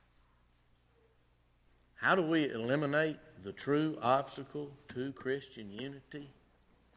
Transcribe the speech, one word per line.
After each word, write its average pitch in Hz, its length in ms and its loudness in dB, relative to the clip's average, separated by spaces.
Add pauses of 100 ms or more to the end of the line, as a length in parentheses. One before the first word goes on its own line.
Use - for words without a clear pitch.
(2000)
How 139 180 4
do 190 80 4
we 156 280 4
eliminate 143 640 2 (260)
the 95 100 -8
true 151 480 0
obstacle 131 720 0 (180)
to 131 240 -4
Christian 131 580 -6
unity? 139 600 -12 (680)